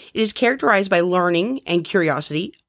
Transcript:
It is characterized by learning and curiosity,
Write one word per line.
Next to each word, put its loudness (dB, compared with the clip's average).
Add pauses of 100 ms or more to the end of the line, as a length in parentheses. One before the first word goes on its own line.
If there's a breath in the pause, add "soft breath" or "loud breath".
(140 loud breath)
It -2
is 0
characterized 0
by 4
learning 0
and 0
curiosity, -2 (160)